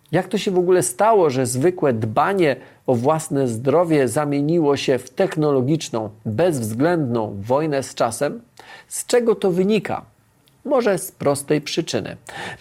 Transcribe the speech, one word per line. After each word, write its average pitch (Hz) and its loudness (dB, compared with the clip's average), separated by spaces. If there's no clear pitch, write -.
Jak 180 0
to 214 -2
się 202 -2
w 180 2
ogóle 180 4
stało, 202 2
że 127 0
zwykłe 143 0
dbanie 139 0
o 131 2
własne 139 0
zdrowie 139 2
zamieniło 143 0
się 135 0
w - -10
technologiczną, 143 0
bezwzględną 120 0
wojnę 139 0
z - -14
czasem? 143 -2
Z - -10
czego 233 2
to 190 0
wynika? 185 0
Może 233 2
z - -10
prostej 143 -2
przyczyny. - -6